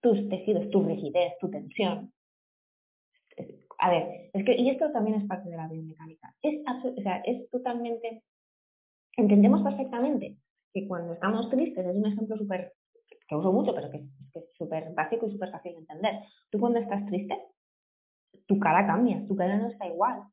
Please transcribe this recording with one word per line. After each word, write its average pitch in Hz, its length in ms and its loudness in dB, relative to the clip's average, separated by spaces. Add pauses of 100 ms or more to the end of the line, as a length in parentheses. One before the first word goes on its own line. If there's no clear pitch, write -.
tus 208 280 4
tejidos, 185 400 0
tu 185 140 4
rigidez, 160 560 0
tu 185 100 -4
tensión. - 640 -4 (1700)
A 180 100 4
ver, - 440 0
es 196 120 -2
que, 247 100 6
y 247 140 4
esto 302 220 0
también 214 300 0
es 202 60 -4
parte 185 220 -8
de 165 80 -10
la 160 100 -8
biomecánica. 160 760 -14
Es 302 240 -2
absu-, 254 320 -4
o 202 40 -8
sea, 185 240 0
es - 240 -2
totalmente, 233 720 -4 (920)
entendemos 208 480 8
perfectamente 262 760 -2 (360)
que 202 140 -4
cuando 170 260 -6
estamos 208 360 -2
tristes, 254 360 0
es 180 100 0
un 214 100 2
ejemplo 214 320 -2
súper, 196 360 -6 (540)
que 151 80 -6
uso 185 160 2
mucho, 254 220 2
pero - 160 -6
que 135 80 -10
es, 139 60 -10
es - 300 -20
que 165 60 -12
es 170 60 -16 (120)
súper 160 360 -8
básico 226 340 -2
y 202 40 -4
súper 190 200 -8
fácil 170 220 -12
de 165 60 -18
entender. 190 400 -4 (300)
Tú 214 100 -2
cuando 233 200 2
estás 202 280 -4
triste, 202 320 -4 (1080)
tu 202 140 2
cara 175 260 4
cambia, 202 420 2
tu 190 80 -2
cara 185 220 2
no 233 100 0
está 202 200 -8
igual. 185 340 -2 (120)